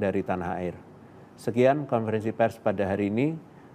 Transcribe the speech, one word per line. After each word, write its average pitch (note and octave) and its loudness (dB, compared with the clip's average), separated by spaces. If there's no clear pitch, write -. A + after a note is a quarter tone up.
dari G2 0
tanah F2+ -4
air. F2 -4
Sekian C3 2
konferensi A2 -2
pers A2+ 0
pada G2 0
hari G2 0
ini. C#3+ 0